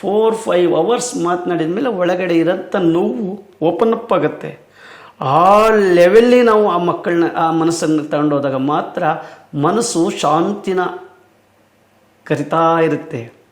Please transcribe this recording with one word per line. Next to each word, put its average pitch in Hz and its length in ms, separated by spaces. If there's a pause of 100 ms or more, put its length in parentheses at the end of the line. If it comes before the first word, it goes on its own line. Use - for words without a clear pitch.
ಫೋರ್ 220 360
ಫೈವ್ 175 380
ಅವರ್ಸ್ 185 420
ಮಾತನಾಡಿದ 175 500
ಮೇಲೆ 214 220
ಒಳಗಡೆ 180 500
ಇರೋಂಥ 180 380
ನೋವು 196 640 (200)
ಓಪನ್ 175 300
ಅಪ್ 220 200
ಆಗುತ್ತೆ. 151 460 (600)
ಆ 185 480
ಲೆವೆಲ್ಲಿ 214 760
ನಾವು 220 260
ಆ 175 100
ಮಕ್ಕಳನ್ನ, 170 460 (120)
ಆ 165 160
ಮನಸ್ಸನ್ನು 160 520
ತಗೊಂಡೋದಾಗ 147 500
ಮಾತ್ರ 151 480 (520)
ಮನಸ್ಸು 175 560
ಶಾಂತಿನ 185 720 (1400)
ಕರಿತಾ 160 560
ಇರುತ್ತೆ. 147 520 (200)